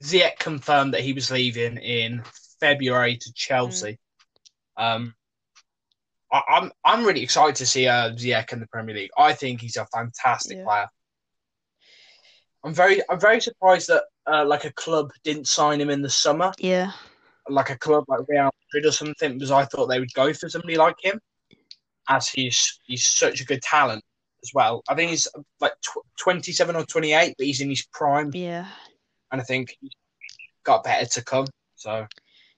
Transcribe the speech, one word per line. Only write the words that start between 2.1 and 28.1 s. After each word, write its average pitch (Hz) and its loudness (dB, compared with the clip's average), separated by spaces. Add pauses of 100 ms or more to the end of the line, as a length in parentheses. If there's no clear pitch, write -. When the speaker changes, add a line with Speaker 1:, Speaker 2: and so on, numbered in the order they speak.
Speaker 1:
February 123 2
to 117 -18
Chelsea. 104 -4 (800)
Speaker 2:
Mm. 110 -4
Speaker 1:
Um, 117 -4 (1160)
I, - 2
I'm, 175 2 (120)
I'm 226 4
really 160 2
excited 143 4
to 131 -4
see, 127 2
uh, 120 2
Ziyech 117 -4
in 113 -8
the 113 -12
Premier 113 -10
League. 98 -8
I 151 6
think 123 -6
he's 117 -10
a 110 -4
fantastic 120 -4
Speaker 2:
Yeah. 185 -14
Speaker 1:
player. 104 0 (1800)
I'm 160 -8
very, 190 4
I'm 175 -2
very 220 6
surprised 185 2
that, 156 4 (220)
uh, 151 2
like, 147 0
a 143 -8
club 151 -2 (140)
didn't 151 -4
sign 147 2
him 147 0
in 143 0
the 139 -2
summer. 160 2
Speaker 2:
Yeah. 185 0 (560)
Speaker 1:
Like 135 0
a 135 -8
club 151 2
like 165 -2
Real 139 2 (220)
Madrid 147 0
or 147 2
something, 151 -4
because 135 -6
I 139 4
thought 135 -2
they 127 0
would 127 -6
go 139 2
for 156 -10
somebody 165 -6
like 160 4
him, 202 -2 (880)
as 131 2
he's, - -2
he's 123 -4
such - 2
a 139 -8
good 131 -4
talent 127 0 (400)
as - -18
well. 117 2
I 135 0
think 165 0
he's, 160 -2 (340)
like, 139 0 (100)
tw-, - -10 (140)
twenty-seven 170 0
or 160 -2
twenty-eight, 156 2
but 135 -4
he's 139 -2
in 139 -4
his 135 -4
prime. 147 0